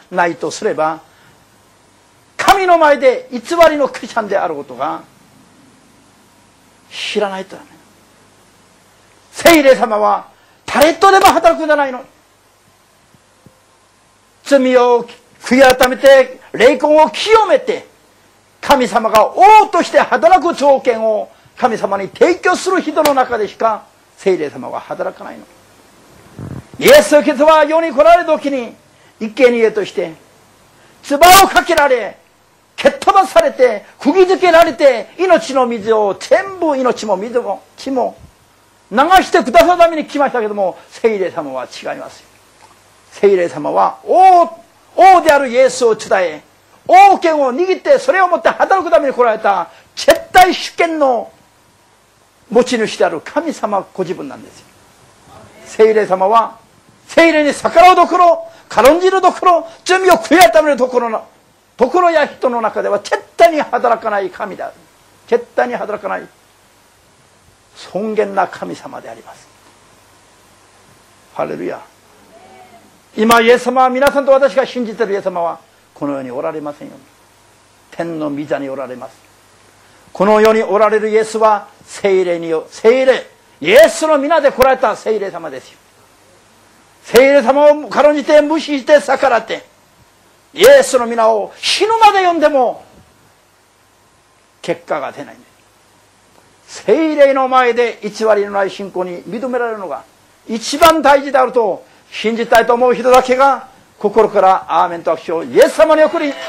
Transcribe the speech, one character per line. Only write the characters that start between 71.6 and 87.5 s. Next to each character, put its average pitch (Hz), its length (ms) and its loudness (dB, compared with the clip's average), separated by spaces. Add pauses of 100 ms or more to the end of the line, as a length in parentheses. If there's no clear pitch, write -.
ヤ。 131 160 -10 (1400)
今、 233 240 2
イ 226 100 2
エ 247 80 4
ス 247 60 -8
様 254 180 0
は、 254 80 2
皆 262 220 0
さ 277 80 -2
ん 262 60 -6
と 269 60 2
私 269 220 2
が 254 120 0
信 247 200 -8
じ 220 80 -12
て 226 100 -4
い - 20 -2
る 196 80 -6
イ - 20 -4
エ 196 60 -8
ス - 20 -20
様 180 160 -6
は、 165 180 -6 (340)
こ - 140 -10
の 143 80 -6
世 135 80 -10
に 127 80 -12
お 131 120 -10
ら 160 80 -6
れ 156 100 -12
ま 147 140 -12
せ 147 100 -20
ん 139 40 -18
よ。 - 60 -20 (1000)
天 165 260 -10
の 151 120 -8
御 143 140 -8
座 143 140 -6
に 139 100 -10
お 135 80 -10
ら 135 100 -10
れ 127 100 -14
ま 120 120 -16
す。 - 80 -20 (960)
こ 180 120 -2
の 214 160 4
世 220 120 4
に 220 100 0
お 185 160 -2
ら 214 120 2
れ 220 80 0
る 214 120 -4
イ 214 60 -2
エ 220 80 0
ス 220 140 -8
は、 214 300 0 (180)
聖 190 380 -2
霊 175 140 -4
に 165 120 -10
よ、 160 200 -6
聖 254 340 0
霊、 247 220 0 (340)
イ 160 100 -4
エ 285 180 8
ス - 180 -4
の 311 120 2
皆 302 220 -2
で 277 100 2
来 233 120 -6
ら 262 100 0
れ 262 60 -2
た 214 180 -2
聖 220 220 -6
霊 196 120 -8
様 165 200 -14
で 131 100 -16
す - 120 -20
よ。 - 60 -20 (1300)
聖 269 300 4
霊 277 80 2
様 277 240 2